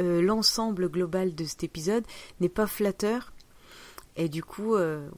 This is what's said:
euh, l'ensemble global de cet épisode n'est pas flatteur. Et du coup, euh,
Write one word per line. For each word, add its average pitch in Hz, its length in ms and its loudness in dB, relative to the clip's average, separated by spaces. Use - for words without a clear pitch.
euh, 175 200 4
l'ensemble 202 680 2
global 180 460 0
de 160 100 -4
cet - 180 -6
épisode 175 400 0
n'est 175 80 2
pas 214 180 2
flatteur. 208 640 0
Et 165 100 0
du 160 160 -4
coup, 220 320 0
euh, 156 320 2